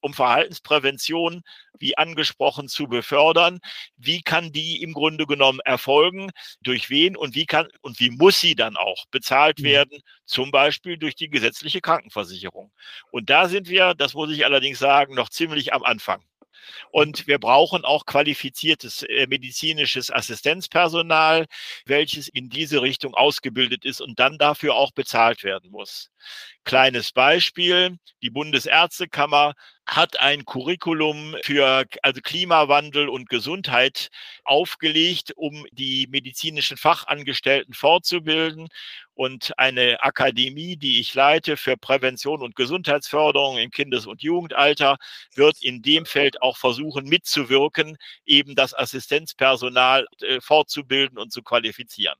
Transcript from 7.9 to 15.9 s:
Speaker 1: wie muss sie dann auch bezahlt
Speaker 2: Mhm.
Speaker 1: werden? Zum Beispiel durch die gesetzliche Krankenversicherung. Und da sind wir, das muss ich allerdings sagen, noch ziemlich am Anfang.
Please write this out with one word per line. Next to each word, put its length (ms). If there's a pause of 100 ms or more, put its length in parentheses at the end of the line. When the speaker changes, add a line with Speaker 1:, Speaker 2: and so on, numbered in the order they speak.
Speaker 1:
wie 120
muss 300
sie 140
dann 220
auch 340
bezahlt 480
Speaker 2:
Mhm. 60
Speaker 1:
werden? 360 (240)
Zum 280
Beispiel 440
durch 200
die 120
gesetzliche 520
Krankenversicherung. 920 (400)
Und 200
da 180
sind 200
wir, 260
das 200
muss 160
ich 140
allerdings 340
sagen, 360
noch 140
ziemlich 440
am 100
Anfang. 400 (680)